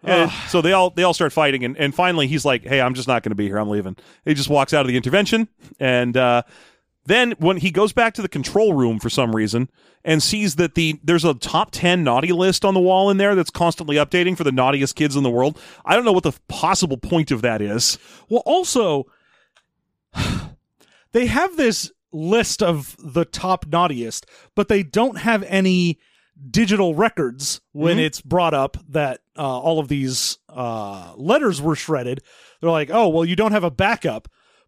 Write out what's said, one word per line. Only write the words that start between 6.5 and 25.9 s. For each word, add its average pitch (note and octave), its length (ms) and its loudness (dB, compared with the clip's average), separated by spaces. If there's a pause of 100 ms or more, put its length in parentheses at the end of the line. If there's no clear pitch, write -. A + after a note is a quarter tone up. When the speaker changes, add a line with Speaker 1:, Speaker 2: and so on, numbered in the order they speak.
Speaker 1:
then A#3 320 2
when F3+ 180 2
he F3 160 -2
goes G3+ 200 2
back A3+ 220 0
to A3+ 80 -8
the F#3+ 60 -4
control G3+ 460 0
room A#2 260 2
for A#2 100 -4
some A#2 240 0
reason A2 340 0 (360)
and D#3+ 180 2
sees G#3 320 -2
that E3 220 -6
the, D#3 280 0
there's E3 200 2
a D#3+ 100 2
top - 380 -4
ten F3+ 320 0
naughty C#3 280 0
list F3+ 320 0
on G3 100 2
the F#3+ 60 4
wall F#3 300 4
in G3 60 2
there G3+ 200 2
that's F3 140 0
constantly D#3+ 460 -2
updating F3 400 0
for E3+ 80 -6
the C#3 80 0
naughtiest C3+ 440 0
kids D3 200 0
in C#3+ 80 0
the B2+ 60 2
world. B2+ 260 0 (280)
I - 120 2
don't B3 80 2
know A3+ 80 4
what F3+ 120 2
the D3 80 0 (160)
possible F#3 480 -2
point D#3+ 360 -2
of A2+ 100 -2
that A2+ 200 0
is. G#2 360 -2 (300)
Speaker 2:
Well, A#3 180 0
also, A3+ 600 0 (1080)
<sighs> - 20 -10 (960)
they B3 140 2
have D#4+ 300 0
this B3+ 340 0 (220)
list F#3 500 0
of E3 360 -2
the D#3+ 260 -2
top F#3 420 -4
naughtiest, D3 600 -2 (300)
but G3+ 120 2
they G3+ 140 4
don't G#3+ 360 0
have G#3+ 300 0
any F#3 500 2 (520)